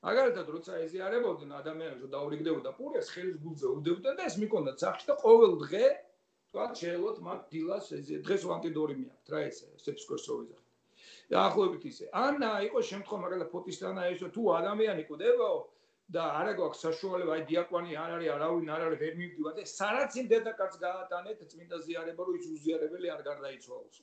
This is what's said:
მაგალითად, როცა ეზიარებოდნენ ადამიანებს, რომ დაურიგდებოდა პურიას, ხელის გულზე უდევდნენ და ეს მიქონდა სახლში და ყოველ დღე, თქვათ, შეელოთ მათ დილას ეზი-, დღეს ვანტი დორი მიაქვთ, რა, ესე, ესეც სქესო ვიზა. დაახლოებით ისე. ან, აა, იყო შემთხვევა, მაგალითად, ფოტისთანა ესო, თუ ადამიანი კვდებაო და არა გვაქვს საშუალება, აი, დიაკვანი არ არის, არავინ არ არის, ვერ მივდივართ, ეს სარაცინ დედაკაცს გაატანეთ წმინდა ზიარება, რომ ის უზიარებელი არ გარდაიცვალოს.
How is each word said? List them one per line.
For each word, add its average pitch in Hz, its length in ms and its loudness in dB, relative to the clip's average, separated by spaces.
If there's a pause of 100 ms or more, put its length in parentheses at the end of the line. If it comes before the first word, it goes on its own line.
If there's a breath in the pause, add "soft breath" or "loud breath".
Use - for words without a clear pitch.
მაგალითად, 220 440 2
როცა 170 300 -8
ეზიარებოდნენ 180 720 -2
ადამიანებს, 143 520 -10
რომ 135 80 -12
დაურიგდებოდა 147 600 -2
პურიას, 277 380 -4
ხელის 180 280 -6
გულზე 147 300 -6
უდევდნენ 170 480 0
და 370 80 -4
ეს 330 140 -4
მიქონდა 202 360 0
სახლში - 340 -2
და 285 80 4
ყოველ 226 420 12
დღე, 165 300 2 (640)
თქვათ, 233 200 -2
შეელოთ 175 460 -4
მათ 175 260 -8
დილას 170 440 -4
ეზი-, 147 300 -8
დღეს 175 260 0
ვანტი 165 260 -2
დორი 151 240 0
მიაქვთ, - 320 -10
რა, 156 140 -2
ესე, - 300 -8
ესეც - 280 -8
სქესო - 360 -6
ვიზა. - 240 -10 (720 loud breath)
დაახლოებით 127 540 4
ისე. - 260 -12
ან, 269 260 2
აა, 220 240 0
იყო 226 180 0
შემთხვევა, 196 400 -4
მაგალითად, 180 300 -4
ფოტისთანა 185 560 -6
ესო, 180 240 -2
თუ 220 120 -4 (100)
ადამიანი 202 520 2
კვდებაო 180 540 2 (520 soft breath)
და 165 200 -2
არა 175 240 0
გვაქვს 180 260 -2
საშუალება, 175 520 0
აი, 156 120 0
დიაკვანი 175 500 0
არ 160 180 -6
არის, 165 180 -2
არავინ 160 380 0
არ 156 140 -2
არის, 160 180 0
ვერ 160 160 -2
მივდივართ, 160 420 -6
ეს - 140 -10
სარაცინ 254 540 0
დედაკაცს 220 520 2
გაატანეთ 180 640 -6
წმინდა 170 360 -14
ზიარება, 165 440 -8
რომ 180 140 -2
ის 175 120 -6
უზიარებელი 160 640 -2
არ 151 120 -8
გარდაიცვალოს. 139 800 -10